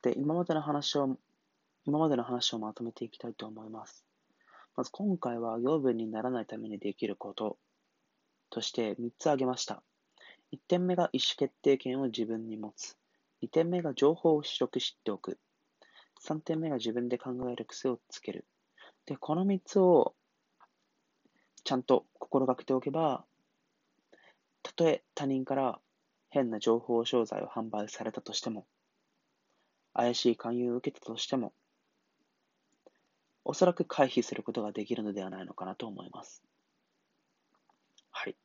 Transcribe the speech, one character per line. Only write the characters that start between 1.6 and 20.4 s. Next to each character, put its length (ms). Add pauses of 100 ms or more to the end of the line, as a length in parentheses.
今 140
ま 100
で 60
の 80
話 320
を 40
ま 140
と 100
め 80
て 140
い 60
き 80
た 100
い 60
と 100
思 200
い 40
ま 160
す。 180 (720)
ま 80
ず 80
今 280
回 180
は 220
養 200
分 160
に 120
な 160
ら 80
な 100
い 60
た 100
め 100
に 120
で 160
き 100
る 100
こ 200
と 220 (920)
と 120
し 100
て 260
三 220
つ 80
挙 140
げ 40
ま 120
し 100
た。 160 (680)
一 80
点 300
目 80
が 180
意 60
思 180
決 240
定 160
権 240
を 40
自 200
分 220
に 100
持 180
つ。 220 (440)
二 80
点 200
目 140
が 100
情 220
報 200
を 60
取 160
得 220
し 240
て 80
お 80
く。 180 (800)
三 220
点 180
目 120
が 60
自 140
分 180
で 100
考 120 (200)
え 40
る 100
癖 240
を 100 (100)
つ 100
け 120
る。 160 (580)
で、 120
こ 180
の 100
三 140
つ 200
を 360 (1500)